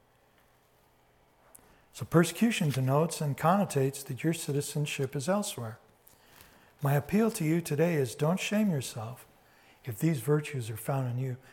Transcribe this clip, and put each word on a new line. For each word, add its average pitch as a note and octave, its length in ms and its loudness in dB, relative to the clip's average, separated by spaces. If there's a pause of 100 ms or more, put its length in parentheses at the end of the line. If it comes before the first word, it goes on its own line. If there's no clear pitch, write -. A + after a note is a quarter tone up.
(1900)
So - 120 -12
persecution E3+ 680 4
denotes C3+ 500 2
and C#3+ 180 -2
connotates D3+ 680 2
that B2 180 -8
your E3 80 2
citizenship C#3+ 840 -4
is C#3+ 140 -4
elsewhere. C3 500 -4 (1040)
My C#3+ 120 4
appeal G#3+ 360 2
to F#3+ 140 -4
you D#3+ 160 4
today E3 340 2
is C3 220 0
don't E3 240 0
shame G#3 280 0
yourself B2 600 -6 (560)
if A2+ 160 -8
these D#3+ 180 2
virtues C#3+ 520 -2
are A2 60 -8
found C3+ 320 -4
in B2 140 -4
you B2+ 140 -6 (160)